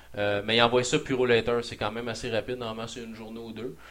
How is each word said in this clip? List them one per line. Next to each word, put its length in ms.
Euh, 260
mais 120
il 60
envoie 200
ça 160
pure 280
later, 360
c'est 140
quand 160
même 160
assez 220
rapide, 260
normalement 320
c'est 120
une 140
journée 260
ou 120
deux. 240